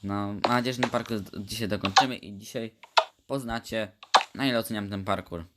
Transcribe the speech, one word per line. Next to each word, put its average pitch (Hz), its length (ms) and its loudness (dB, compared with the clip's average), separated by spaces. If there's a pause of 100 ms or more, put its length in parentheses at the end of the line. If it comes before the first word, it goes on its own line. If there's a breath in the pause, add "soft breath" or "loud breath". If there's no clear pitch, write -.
No, 101 120 -2
mam 101 340 -2
nadzieję, 123 260 4
że 120 60 -2
ten 120 100 2
parkour 113 280 -2
z-, 92 200 -8
dzisiaj 107 300 -4
dokończymy 104 480 4
i 98 220 -12
dzisiaj 113 360 -8 (520)
poznacie, 117 680 -4 (420)
na 135 120 0
ile 123 120 4
oceniam 107 320 -4
ten 98 140 -4
parkour. 92 400 -2 (120)